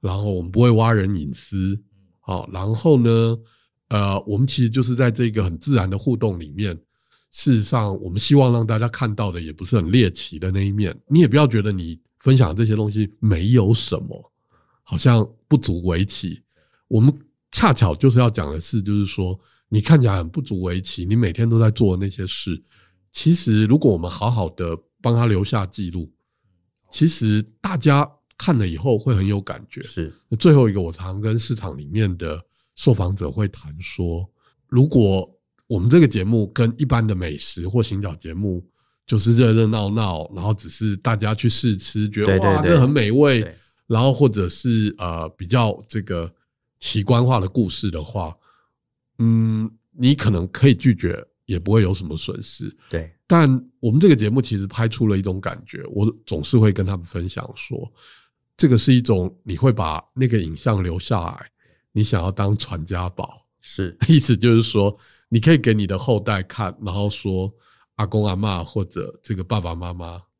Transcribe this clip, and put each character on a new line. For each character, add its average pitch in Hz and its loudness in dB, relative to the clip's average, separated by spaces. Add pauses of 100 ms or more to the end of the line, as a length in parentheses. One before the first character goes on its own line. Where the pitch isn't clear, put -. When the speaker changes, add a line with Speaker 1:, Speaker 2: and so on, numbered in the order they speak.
Speaker 1:
然 95 -4
后 104 -2
我 90 -2
们 85 -8
不 107 2
会 123 6
挖 113 4
人 101 0
隐 73 -6
私。 98 -4 (420)
好， - -8
然 95 -4
后 143 4
呢， 117 2 (520)
呃， 101 -2
我 104 -4
们 135 2
其 135 -2
实 117 2
就 127 0
是 123 -2
在 120 2
这 117 -2
个 104 -2
很 85 -4
自 143 -2
然 92 0
的 98 -4
互 120 -2
动 107 -2
里 78 -14
面， 98 -6 (580)
事 - 0
实 107 2
上 101 -2
我 95 -12
们 87 -6
希 143 2
望 131 6
让 117 0
大 110 -2
家 117 -2
看 113 -4
到 101 -6
的 87 -8
也 78 -10
不 90 -12
是 117 -2
很 87 0
猎 113 4
奇 - -10
的 90 -4
那 98 0
一 101 -2
面。 101 -4 (120)
你 151 4
也 160 8
不 113 2
要 147 4
觉 110 0
得 104 -2
你 85 -8 (200)
分 135 4
享 95 4
这 113 0
些 107 2
东 107 -2
西 104 -2
没 98 0
有 110 4
什 - -4
么， - -12 (520)
好 - -6
像 117 4 (180)
不 147 2
足 87 -2
为 90 0
奇。 - -8 (460)
我 110 2
们 135 6 (380)
恰 196 2
巧 90 2
就 135 2
是 123 4
要 117 4
讲 73 -6
的 80 -8
是， 107 -4
就 101 -4
是 104 0
说 92 -6 (320)
你 107 0
看 156 6
起 120 4
来 98 2
很 82 -6
不 151 -8
足 101 -6
为 92 -4
奇， - -8
你 101 0
每 107 0
天 117 -2
都 117 2
在 113 6
做 98 2
那 98 -4
些 95 -10
事， - -6 (480)
其 - 2
实 110 2
如 113 2
果 151 2
我 90 0
们 87 -6
好 104 -4
好 101 -2
的 85 -8 (240)
帮 117 0
他 117 2
留 101 2
下 101 -2
记 92 -8
录， 85 -8 (840)
其 156 2
实 107 0 (180)
大 190 -4
家 143 2 (300)
看 160 0
了 107 2
以 82 -4
后 110 0
会 127 0
很 98 2
有 101 0
感 - -12
觉。 - -16
Speaker 2:
是。 - -10 (140)
Speaker 1:
那 113 -2
最 156 6
后 123 6
一 - -4
个， 98 -2
我 82 -4
常 92 -10
跟 110 -2
市 113 -4
场 90 -10
里 71 -14
面 92 -2
的 82 -8 (360)
受 131 4
访 95 -2
者 85 -6
会 104 -2
谈 76 -14
说， 87 -6 (420)
如 131 4
果 98 2 (380)
我 110 -2
们 101 2
这 170 8
个 143 6
节 98 -2
目 110 0
跟 117 2
一 151 0
般 120 0
的 107 0
美 85 -6
食 - -8
或 113 0
行 101 -4
脚 95 -8
节 80 -14
目 92 -6 (420)
就 110 0
是 113 4
热 117 6
热 110 4
闹 107 -2
闹， 92 -4
然 87 -10
后 104 0
只 87 -10
是 104 -4
大 117 -2
家 107 -2
去 117 -2
试 110 2
吃， 107 -4
觉 104 -6
得， 107 2
Speaker 2:
对， 98 4
对， 98 4
Speaker 1:
“哇， 90 2
Speaker 2:
对。 87 2
Speaker 1:
这 107 6
很 127 6
美 127 0
味。” 131 4
Speaker 2:
对。 82 -10 (320)
Speaker 1:
然 113 0
后 135 4
或 135 4
者 104 0
是， 110 0
呃， 85 -6
比 - -14
较 110 0
这 110 -8
个 85 -6 (480)
奇 - -4
观 120 4
化 127 2
的 92 -4
故 104 0
事 101 -4
的 82 -8
话， 82 -10 (840)
嗯， 113 0 (220)
你 127 2
可 127 -2
能 90 0
可 - 2
以 127 6
拒 123 2
绝， 90 -6 (200)
也 92 -4
不 90 -2
会 110 4
有 95 0
什 92 -8
么 76 -8
损 - -8
失。 - -12 (200)
Speaker 2:
对。 82 -6 (160)
Speaker 1:
但 165 6 (320)
我 117 0
们 123 4
这 185 6
个 156 8
节 107 0
目 127 0
其 107 -4
实 98 -6
拍 113 -4
出 110 -2
了 101 2
一 98 -2
种 95 -4
感 - -8
觉， - -16
我 107 0 (120)
总 76 -4
是 - 2
会 107 6
跟 95 -2
他 95 -4
们 85 -12
分 87 -8
享 - -10
说， - -12 (680)
这 156 4
个 123 4
是 131 2
一 123 6
种 95 -2
你 90 -8
会 131 2
把 80 -4 (120)
那 127 0
个 113 0
影 80 -6
像 101 -2
留 87 -4
下 95 -4
来， - -12 (420)
你 104 0
想 101 0
要 92 -2
当 98 0
传 85 -8
家 90 -6
宝。 - -12 (160)
Speaker 2:
是。 - -8
Speaker 1:
<laughs> - 2
意 160 8
思 123 2
就 117 4
是 117 6
说， 101 0 (360)
你 117 2
可 156 4
以 165 8
给 117 2
你 104 0
的 92 -4
后 107 0
代 101 -2
看， 92 -8
然 95 -6
后 101 -2
说 95 -4 (460)
阿 107 -2
公 104 -2
阿 92 -2
嬷 98 -4
或 98 -6
者 - -12
这 - -8
个 92 -8
爸 98 -4
爸 85 -8
妈 87 -10
妈 87 -14 (200)